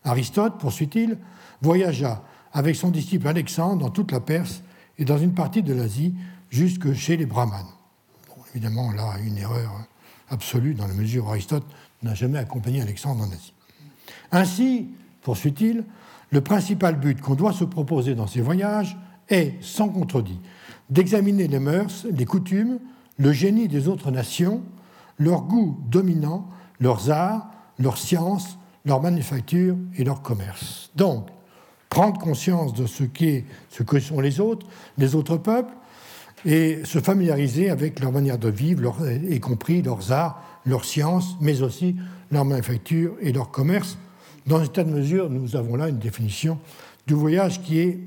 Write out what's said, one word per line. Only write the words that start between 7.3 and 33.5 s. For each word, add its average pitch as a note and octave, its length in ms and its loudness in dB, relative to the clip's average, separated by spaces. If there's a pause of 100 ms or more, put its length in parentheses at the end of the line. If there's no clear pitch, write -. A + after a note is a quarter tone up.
Bon, - 140 -20 (100)
évidemment, A2+ 400 -4
là, G#2 220 -4 (100)
une G#2 140 -4
erreur A2+ 340 -4 (560)
absolue C3 460 -2
dans G#2 120 -2
la F#2+ 80 -4
mesure A2 320 0
où G#2+ 40 -4
Aristote G#2+ 340 -2 (380)
n'a A2+ 120 -2
jamais B2+ 240 0
accompagné B2 440 -2
Alexandre A2 420 -4
en G2 80 -4
Asie. - 220 -16 (800)
Ainsi, F#3+ 580 2 (320)
poursuit-il, G#3+ 600 0 (460)
le D3 100 4
principal F#3 580 2
but C#3 220 0
qu'on C#3 140 0
doit F3+ 180 2
se F3+ 120 0
proposer C#3 500 0
dans A2+ 120 -2
ces A#2+ 140 -2
voyages F#3+ 560 0 (320)
est, D#3+ 340 2
sans - 260 -2
contredit, A#2 520 -2 (500)
d'examiner F#3+ 580 4
les C#3 100 0
mœurs, E3+ 520 -2
les C3 140 0
coutumes, G3+ 540 0 (400)
le C#3+ 140 6
génie G3 360 2
des C#3+ 200 0
autres F#3+ 220 -2
nations, F3 520 0 (560)
leurs E3 240 4
goûts F3+ 360 2 (100)
dominants, E3 600 0 (320)
leurs A#2+ 300 2
arts, F#3+ 400 0 (280)
leurs B2+ 200 0
sciences, F3+ 600 -2 (260)
leurs C#3 160 2
manufactures F3 760 0 (200)
et C3 80 0
leurs C#3 180 -2
commerces. - 760 -8
Donc, C#3+ 320 2 (600)
prendre F#3 300 4
conscience D#3+ 540 0
de A#2+ 140 -2
ce C3+ 180 -2
qu'est, C#3 400 0 (260)